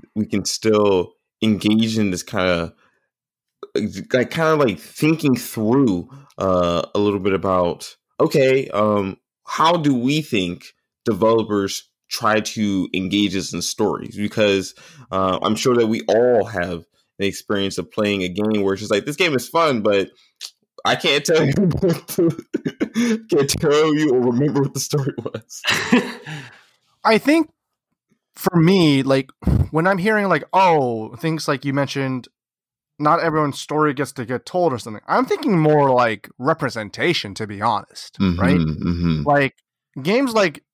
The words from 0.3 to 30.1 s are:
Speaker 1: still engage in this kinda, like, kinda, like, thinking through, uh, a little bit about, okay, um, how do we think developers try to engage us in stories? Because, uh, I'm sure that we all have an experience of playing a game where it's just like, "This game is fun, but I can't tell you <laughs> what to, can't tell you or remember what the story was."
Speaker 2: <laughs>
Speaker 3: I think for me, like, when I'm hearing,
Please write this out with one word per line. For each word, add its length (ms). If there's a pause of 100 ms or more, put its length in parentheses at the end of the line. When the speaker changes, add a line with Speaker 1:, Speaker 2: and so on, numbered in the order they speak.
Speaker 1:
still 680 (260)
engage 560
in 140
this 100
kinda, 520 (1400)
like, 200
kinda, 240
like, 220
thinking 600
through, 720 (280)
uh, 440 (120)
a 60
little 220
bit 100
about, 640 (240)
okay, 520
um, 460 (300)
how 300
do 180
we 260
think 520 (320)
developers 840 (200)
try 320
to 520
engage 440
us 160
in 80
stories? 560
Because, 580 (360)
uh, 300
I'm 140
sure 220
that 100
we 220
all 340
have 420 (340)
an 60
experience 520
of 120
playing 340
a 40
game 340
where 120
it's 80
just 100
like, 140
"This 100
game 180
is 140
fun, 340
but 300 (720)
I 140
can't 260
tell 220
you 80
<laughs> 260
what 300
to, 1200
can't 200
tell 460
you 180
or 180
remember 300
what 120
the 80
story 380
was." 460
Speaker 2:
<laughs> 1400
Speaker 3:
I 120
think 320 (840)
for 220
me, 460
like, 280 (400)
when 140
I'm 120
hearing, 320